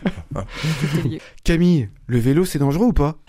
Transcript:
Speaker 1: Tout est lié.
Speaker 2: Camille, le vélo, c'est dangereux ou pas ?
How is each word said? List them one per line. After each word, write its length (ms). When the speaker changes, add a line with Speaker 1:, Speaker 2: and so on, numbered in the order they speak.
Speaker 1:
Tout 640
est 100
lié. 120
Speaker 2:
Camille, 440
le 120
vélo, 260
c'est 140
dangereux 300
ou 40
pas ? 240